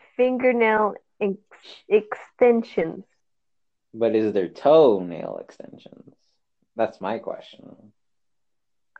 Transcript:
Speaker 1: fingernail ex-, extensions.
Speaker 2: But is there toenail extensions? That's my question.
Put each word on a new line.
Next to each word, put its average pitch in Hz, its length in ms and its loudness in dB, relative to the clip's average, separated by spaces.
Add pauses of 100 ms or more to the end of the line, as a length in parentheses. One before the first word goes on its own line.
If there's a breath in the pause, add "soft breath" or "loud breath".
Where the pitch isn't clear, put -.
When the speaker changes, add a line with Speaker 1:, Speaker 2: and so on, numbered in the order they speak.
(180)
Speaker 1:
fingernail 240 760 0 (260)
ex-, 196 160 -4 (500 loud breath)
extensions. 214 1160 -2 (880)
Speaker 2:
But 113 220 -2
is 110 180 0
there 92 160 -2
toenail 98 920 2
extensions? - 720 -20 (640)
That's - 240 -6
my 107 200 -8
question. - 760 -18 (1080)